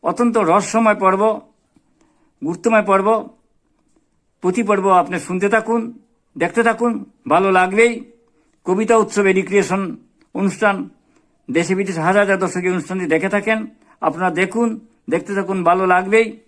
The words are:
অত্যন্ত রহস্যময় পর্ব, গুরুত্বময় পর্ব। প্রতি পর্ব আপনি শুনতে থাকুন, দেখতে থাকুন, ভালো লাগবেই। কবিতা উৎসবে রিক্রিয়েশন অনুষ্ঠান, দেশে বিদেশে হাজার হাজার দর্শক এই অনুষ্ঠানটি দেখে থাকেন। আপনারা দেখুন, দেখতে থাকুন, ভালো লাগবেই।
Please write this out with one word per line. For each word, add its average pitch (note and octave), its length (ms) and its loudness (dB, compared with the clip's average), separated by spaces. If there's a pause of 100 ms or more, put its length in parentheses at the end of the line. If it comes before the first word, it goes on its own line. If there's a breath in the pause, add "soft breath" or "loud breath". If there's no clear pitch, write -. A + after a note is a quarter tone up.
অত্যন্ত A#3 340 0
রহস্যময় G#3 580 2
পর্ব, G3 460 0 (1040)
গুরুত্বময় G#3 380 0
পর্ব। G3 460 0 (1120)
প্রতি F#3 220 0
পর্ব G3 260 0
আপনি F3+ 300 2
শুনতে F#3 300 -2
থাকুন, A3 500 -2 (380)
দেখতে F3 260 -2
থাকুন, A3+ 420 0 (220)
ভালো F#3+ 240 2
লাগবেই। G#3 600 0 (520)
কবিতা G#3 340 2
উৎসবে G3+ 360 2
রিক্রিয়েশন F#3+ 640 -2 (360)
অনুষ্ঠান, G3 560 -2 (600)
দেশে E3+ 240 0
বিদেশে F#3 260 -4
হাজার F#3 200 2
হাজার G3 180 2
দর্শক F3+ 180 -4
এই F3+ 140 -2
অনুষ্ঠানটি F#3 340 -4
দেখে D#3+ 240 0
থাকেন। G#3+ 380 -2 (340 soft breath)
আপনারা E3+ 300 -2
দেখুন, A3 480 -2 (300)
দেখতে E3+ 260 -4
থাকুন, F#3+ 280 -4
ভালো F3+ 240 2
লাগবেই। G3 600 0